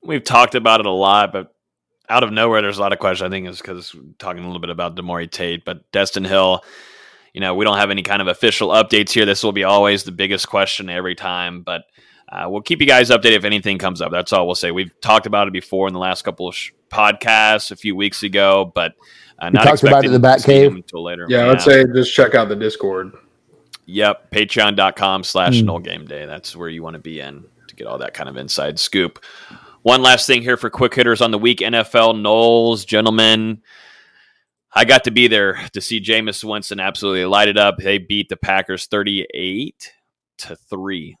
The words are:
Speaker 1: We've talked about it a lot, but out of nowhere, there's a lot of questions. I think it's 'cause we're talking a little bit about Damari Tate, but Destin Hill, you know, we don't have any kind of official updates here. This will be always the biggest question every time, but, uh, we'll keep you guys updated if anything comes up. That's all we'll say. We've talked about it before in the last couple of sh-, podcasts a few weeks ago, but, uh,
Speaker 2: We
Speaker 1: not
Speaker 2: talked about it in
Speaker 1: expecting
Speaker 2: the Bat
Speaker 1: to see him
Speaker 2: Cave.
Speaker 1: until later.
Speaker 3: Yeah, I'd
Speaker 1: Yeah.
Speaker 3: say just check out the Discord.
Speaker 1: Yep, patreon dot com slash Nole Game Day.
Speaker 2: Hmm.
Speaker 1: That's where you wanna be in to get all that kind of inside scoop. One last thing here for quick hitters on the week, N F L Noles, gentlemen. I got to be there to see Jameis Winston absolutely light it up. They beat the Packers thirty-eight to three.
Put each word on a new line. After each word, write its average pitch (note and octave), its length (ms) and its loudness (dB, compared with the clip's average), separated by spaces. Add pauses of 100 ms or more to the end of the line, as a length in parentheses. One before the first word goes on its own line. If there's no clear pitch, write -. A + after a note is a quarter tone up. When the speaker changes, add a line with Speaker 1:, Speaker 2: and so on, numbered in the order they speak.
Speaker 1:
We've D3+ 200 -6
talked B2 320 2
about A2+ 260 4
it G#2 40 -4
a G2+ 60 -4
lot, G2 400 2
but F#2 220 -10 (560)
out B2 140 2
of A2 80 -4
nowhere, A2 300 2
there's G2+ 160 -4
a G2+ 40 -4
lot G2+ 100 0
of G2 80 -4
questions. F#2 260 -2
I F#2 40 -6
think F#2+ 180 -8
it's F2+ 140 -16
'cause F2+ 340 -16
we're D#2 60 -20 (180)
talking F#2 240 -12
a - 40 -12
little F2+ 120 -10
bit E2+ 100 -12
about F2 260 -8
Damari F2 360 -10
Tate, E2+ 320 -8
but F2 280 -14
Destin G2 340 -4
Hill, F#2 380 2 (720)
you - 60 -16
know, F#2 160 -4
we G2+ 80 -2
don't G#2 140 2
have G2+ 120 2
any G2 140 -4
kind G2+ 180 -2
of F#2+ 60 -4
official G#2 420 -2
updates G#2 420 2
here. G#2+ 140 2
This G2+ 180 -2
will G#2 100 -2
be G2 100 -2
always G2+ 400 2
the F#2 80 -14
biggest F#2+ 380 -4
question G2 400 -4
every F2+ 260 -6
time, F2+ 460 -10
but, E2+ 240 -12 (460)
uh, F2 180 -10
we'll G2+ 120 -8
keep D#3+ 200 -4
you C#3+ 60 2
guys B2 220 6
updated A2+ 280 4
if F#2+ 80 -2
anything G#2 320 -2
comes F2+ 240 -6
up. E2 100 -6
That's F2+ 220 -4
all F#2 120 2
we'll F2+ 100 -4
say. F2 160 -4
We've F2+ 280 -6
talked A2 260 2
about G#2 220 0
it F#2+ 60 -10
before F#2+ 340 -4
in F#2+ 60 -6
the F2+ 60 -10
last F#2 240 -4
couple F2+ 260 -8
of E2+ 60 -14
sh-, - 160 -12 (200)
podcasts G#2+ 800 2
a G2+ 60 -16
few G#2 180 -6
weeks G2 280 -6
ago, G2 520 2
but, E2 180 -4 (460)
uh, E2 60 -10
Speaker 2:
We F2 60 -4
Speaker 1:
not G#2 120 4
Speaker 2:
talked D3 200 6
about C#3 200 6
it C#3 60 2
in - 20 2
Speaker 1:
expecting - 0 -
Speaker 2:
the B2+ 80 4
Bat C3 200 6
Speaker 1:
to - 40 -8
see C#3 100 6 (100)
him C#3 100 6
Speaker 2:
Cave. - 20 -12
Speaker 1:
until E2+ 280 -14
later. F2 260 -10
Speaker 3:
Yeah, B2 200 2
I'd C3 40 8
Speaker 1:
Yeah. C3 60 2
Speaker 3:
say C3+ 260 6 (100)
just B2+ 180 0
check B2 220 4
out A2 140 2
the G#2 80 -4
Discord. G2 560 -6 (720)
Speaker 1:
Yep, G2+ 460 -2
patreon G#2+ 440 0
dot F#2+ 200 2
com F#2+ 280 -2
slash F#2 380 2
Nole F2 180 0
Game E2+ 260 -14
Day. D2 180 -14
Speaker 2:
Hmm. D2 60 -16
Speaker 1:
That's D2+ 260 -16
where E2+ 140 -12
you E2 140 -12
wanna E2 160 -14
be D#2+ 220 -16
in C#2+ 240 -18 (220)
to - 80 -20
get A#1 120 -16
all A#1+ 120 -10
that - 140 -12
kind C2+ 160 -14
of C2+ 80 -16
inside C#2+ 420 -8
scoop. - 400 -4 (600)
One B2+ 200 4
last B2+ 260 4
thing B2 140 2
here B2 140 0
for A#2 140 -6
quick - 260 -2
hitters A#2 240 0
on A#2 120 2
the G#2+ 60 -4
week, A#2 240 0
N A2+ 120 -2
F A2+ 200 -2
L A2+ 200 4
Noles, A2+ 720 2
gentlemen. A2 760 2 (1120)
I A#2 120 4
got B2+ 180 4
to B2+ 80 -2
be A#2+ 160 4
there G2+ 320 0 (140)
to G2 80 -10
see A2+ 200 -6
Jameis G#2+ 420 -2
Winston G#2 360 -8
absolutely F#2+ 460 -4
light G2+ 240 4
it G2+ 80 0
up. G2+ 200 4
They G2 200 -2
beat G2 320 -6
the F#2 80 -8
Packers F#2+ 480 -4
thirty-eight G2+ 1040 -6 (480)
to - 160 -16
three. F#2+ 640 -12